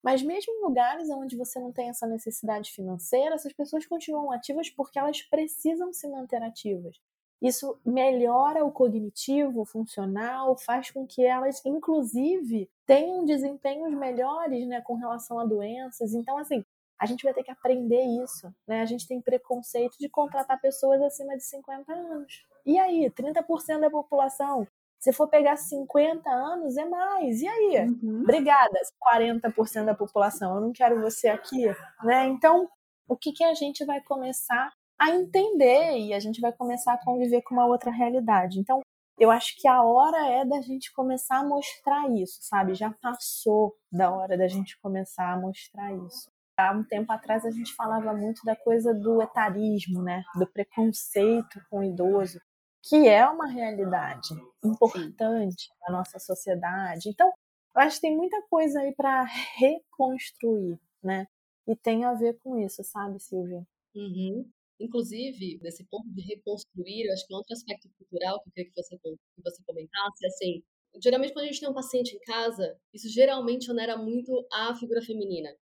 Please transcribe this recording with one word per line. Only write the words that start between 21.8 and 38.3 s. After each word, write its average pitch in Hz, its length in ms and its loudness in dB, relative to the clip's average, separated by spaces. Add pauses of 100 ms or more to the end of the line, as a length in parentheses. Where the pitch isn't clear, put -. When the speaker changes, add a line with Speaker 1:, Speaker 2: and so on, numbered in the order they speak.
Speaker 1:
anos. 330 500 -12 (220)
E 311 140 6
aí, 339 320 2
trinta 311 320 -4
por 330 180 -2
cento 311 200 -2
da 302 80 6
população? 277 800 0 (320)
Se 262 140 4
for 302 140 4
pegar 294 300 6
cinquenta 294 720 0
anos, 285 440 -2
é 302 100 -2
mais. 349 560 -2
E 330 60 -2
aí? 403 400 4
Speaker 2:
Uhum. 226 360 -2
Speaker 1:
Obrigada, 277 560 6 (180)
quarenta 233 540 4
por 220 160 0
cento 214 180 -4
da 214 80 2
população. 208 600 0
Eu 202 60 -2
não 233 120 -2
quero 240 260 4
você 220 280 0
aqui, 226 400 0 (360)
né? 254 220 4
Então, 320 420 4 (400)
o 247 80 0
que - 160 -6
que 302 120 0
a 330 100 4
gente 294 320 -4
vai 285 160 -4
começar 262 720 -4 (260)
a 311 120 4
entender? 339 880 4
E 208 160 -4
a 202 40 0
gente 220 220 -6
vai 240 100 0
começar 240 420 -2
a 247 120 -4
conviver 247 380 2
com - 100 -10
uma 247 140 4
outra 240 240 2
realidade. 226 680 2